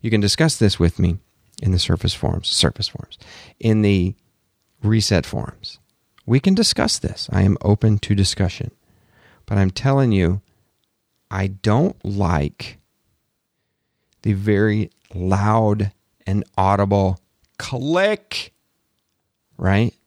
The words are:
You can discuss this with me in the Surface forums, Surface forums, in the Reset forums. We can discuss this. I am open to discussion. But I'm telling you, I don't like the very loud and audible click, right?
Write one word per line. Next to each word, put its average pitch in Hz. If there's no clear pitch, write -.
You 120
can 107
discuss 147
this 104
with 87
me 87
in 95
the 90
Surface 90
forums, -
Surface -
forums, -
in 110
the 98
Reset 107
forums. -
We 123
can 190
discuss -
this. -
I 95
am 98
open 104
to -
discussion. -
But 104
I'm 95
telling 135
you, 95
I 95
don't 104
like 87
the 110
very 104
loud 104
and 98
audible 98
click, 175
right? 98